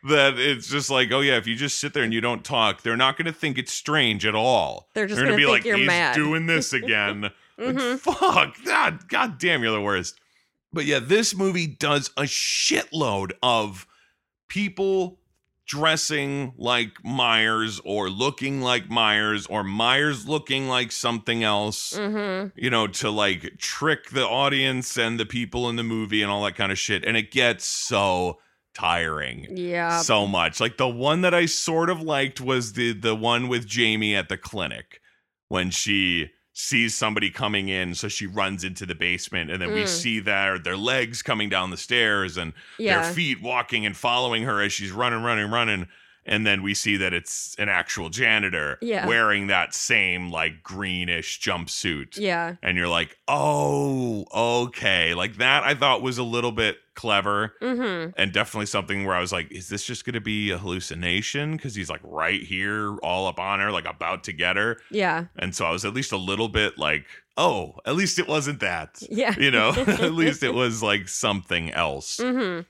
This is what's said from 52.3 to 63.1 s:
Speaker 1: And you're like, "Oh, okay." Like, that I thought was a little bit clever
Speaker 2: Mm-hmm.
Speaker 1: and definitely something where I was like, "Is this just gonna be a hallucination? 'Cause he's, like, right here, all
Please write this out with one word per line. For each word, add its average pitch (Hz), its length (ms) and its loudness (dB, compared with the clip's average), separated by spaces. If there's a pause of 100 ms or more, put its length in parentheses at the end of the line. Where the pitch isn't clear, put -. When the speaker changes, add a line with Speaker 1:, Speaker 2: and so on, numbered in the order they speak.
Speaker 1:
And 92 140 0
you're 175 100 0
like, 170 400 -2
"Oh, 143 1040 0
okay." 113 800 2
Like, 95 240 -2
that 131 260 4
I 139 120 2
thought 131 260 4
was 127 160 -2
a 123 60 -2
little 120 280 0
bit 107 260 0 (180)
clever 101 640 0
Speaker 2:
Mm-hmm. 214 560 -2
Speaker 1:
and 196 140 2
definitely 175 340 0
something 98 400 -2
where 95 100 0
I 90 40 2
was 90 120 -2
like, 87 200 -4
"Is - 180 -14
this 101 160 -6
just - 180 -8
gonna 120 180 -6
be 104 280 -2
a 90 80 -2
hallucination? 92 1000 -4
'Cause 127 160 -10
he's, 90 160 -6
like, 76 120 -8
right 82 380 -2
here, 101 640 -4
all 92 240 0